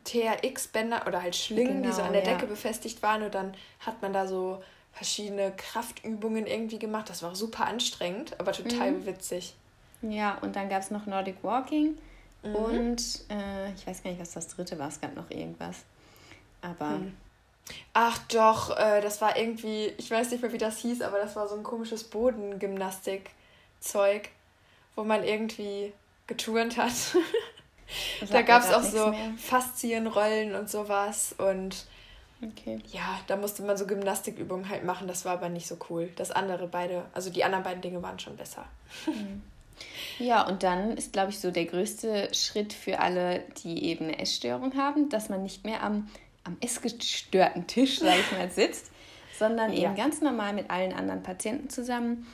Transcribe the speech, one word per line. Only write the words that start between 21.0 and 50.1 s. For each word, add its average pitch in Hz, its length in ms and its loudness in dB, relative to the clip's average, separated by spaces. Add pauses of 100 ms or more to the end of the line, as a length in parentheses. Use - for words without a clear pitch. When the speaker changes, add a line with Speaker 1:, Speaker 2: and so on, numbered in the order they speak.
Speaker 1:
aber 202 160 0
das 208 180 0
war 208 120 -2
so 208 80 -4
ein 214 80 -8
komisches 226 400 -6
Bodengymnastikzeug, 202 2250 -2 (640)
wo 220 80 -4
man 214 200 2
irgendwie 208 680 -2 (360)
geturnt 226 500 0
hat. 240 140 4
<laughs> 320 320 4 (960)
Speaker 2:
Das 214 120 -6
Speaker 1:
Da 254 60 8
Speaker 2:
sagt - 20 10
mir 233 60 6
Speaker 1:
gab's 240 200 10
Speaker 2:
grad 185 120 8
Speaker 1:
auch - 40 6
Speaker 2:
nichts 214 160 2
Speaker 1:
so 214 140 6
Speaker 2:
mehr. 220 260 -4
Speaker 1:
Faszienrollen 220 1200 2
und 208 160 -4
sowas 208 640 0
und 190 480 0 (560)
Speaker 2:
Okay. 220 380 -8 (120)
Speaker 1:
ja, 185 360 -6
da 196 100 2
musste 208 240 -4
man 202 160 2
so 196 80 -2
Gymnastikübungen 190 840 -2
halt 202 140 -4
machen, 180 240 -2
das 175 160 -6
war 180 100 0
aber 175 160 -2
nicht 170 180 -6
so 170 100 -8 (140)
cool. 170 240 -2
Das - 160 -4
andere 185 360 0
beide, 180 460 -2
also 185 160 -6
die 175 140 0
anderen 190 200 2
beiden 180 180 -6
Dinge 180 200 -6
waren 185 160 -10
schon 208 200 -12
besser. - 280 -12 (400)
Speaker 2:
Mhm. 208 380 -4 (760)
Ja, 240 300 4
und 190 160 0
dann 185 340 2
ist, - 160 -8
glaub 196 160 2
ich, 202 100 -8
so 180 120 0
der 175 140 2
größte 208 680 0
Schritt 208 400 0
für - 260 -4
alle, 180 440 2 (200)
die 170 220 -4
eben 160 200 0
eine 160 140 -2
Essstörung 247 560 -2
haben, 285 340 4
dass 214 200 -2
man 190 140 -2
nicht - 220 -8
mehr 220 180 -2
am, 208 240 0 (380)
am 175 160 -8
essgestörten 190 1080 2
Tisch, 262 320 4
sag 277 200 8
ich - 120 0
mal, 185 200 -2
Speaker 1:
<laughs> - 40 -12
Speaker 2:
sitzt, - 360 2 (460)
sondern 220 360 2
eben - 80 2
Speaker 1:
Ja. 196 120 4
Speaker 2:
ganz 254 280 0